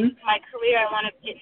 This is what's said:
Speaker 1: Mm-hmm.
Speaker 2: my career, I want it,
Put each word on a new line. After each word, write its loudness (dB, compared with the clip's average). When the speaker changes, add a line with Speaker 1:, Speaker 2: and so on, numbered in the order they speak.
Speaker 1:
Mm-hmm. -20
Speaker 2:
my 2
career, 0
I 2
want -2
it, -12